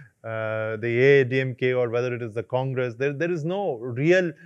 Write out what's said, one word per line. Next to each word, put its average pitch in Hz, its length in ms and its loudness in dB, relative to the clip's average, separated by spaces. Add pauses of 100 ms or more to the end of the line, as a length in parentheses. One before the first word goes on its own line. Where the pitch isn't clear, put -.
(220)
uh, 110 540 -6
the 117 240 -2
A 139 200 8
I 131 40 6
D 131 160 -2
M 127 140 -4
K 127 180 0
or 123 160 0
whether 123 260 -2
it 117 80 -8
is 107 120 -8
the 113 80 -6
Congress, 127 520 -4
there, 139 200 -2
there 165 160 -4
is 160 140 -4
no 175 320 -4
real, 147 560 2 (140)